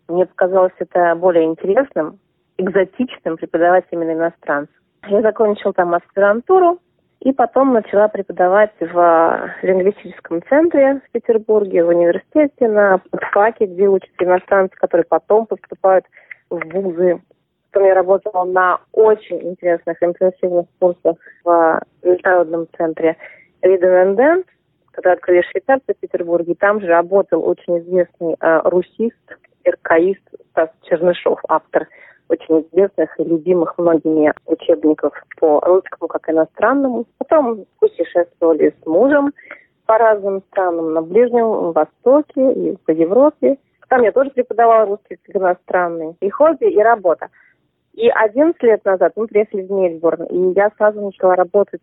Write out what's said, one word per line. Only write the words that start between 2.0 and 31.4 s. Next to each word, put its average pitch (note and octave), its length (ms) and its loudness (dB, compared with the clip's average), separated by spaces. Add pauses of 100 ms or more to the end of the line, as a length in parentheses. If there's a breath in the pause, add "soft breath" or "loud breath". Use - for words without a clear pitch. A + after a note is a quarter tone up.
экзотичным F#3 800 -4
преподавать F3 540 0
именно E3 200 -4
иностранцев. D#3+ 640 -6 (320)
Я G3+ 140 0
закончила G#3 500 -2
там F3 220 -2
аспирантуру A#3+ 880 0 (400)
и C4 100 0
потом C4 400 0
начала G#3 380 2
преподавать G3 720 0
в, E3+ 180 -4
э, E3 680 2
лингвистическом F#3 840 -2
центре C#4 580 2
в - 40 -20
Петербурге, G#3+ 720 0
в - 20 2
университете, F3 800 0
на G3+ 320 2 (320)
факе, G#3+ 360 0
где F#3 200 0
учат F#3+ 320 0
иностранцы, F#3 560 0
которые F3 300 -2
потом G#3 400 0
поступают F#3+ 600 -2 (440 loud breath)
в F3 100 -8 (140)
вузы. F3+ 480 -2 (500)
Потом G3 160 2
я F#3+ 80 4
работала F#3 480 0
на F#3 380 0 (100)
очень G#3+ 500 0
интересных, E3+ 600 -6
интенсивных F3 640 -2 (120)
курсах F3 360 0 (300 soft breath)
в E3 360 2 (220)
международном F3 640 0 (100)
центре D#3+ 380 -2 (460 loud breath)
Read F#3 200 2
and F#3 360 2
Dance, E4 280 2 (460)
который F3+ 260 0
открыли F3+ 240 2 (100)
швейцарцы C4+ 420 -2
в - 40 -12
Петербурге. E3+ 560 -4
И - 20 -6
там G#3 240 0
же G3 80 -6
работал F3 580 0
очень F3 340 -4
известный, F3 600 -4
э, E3 240 0
русист, - 760 -4 (280)
Р F3 160 0
К - 160 0
ист F#3+ 260 -2 (280)
Стас D#3+ 180 -2 (140)
Чернышов, F3 640 -2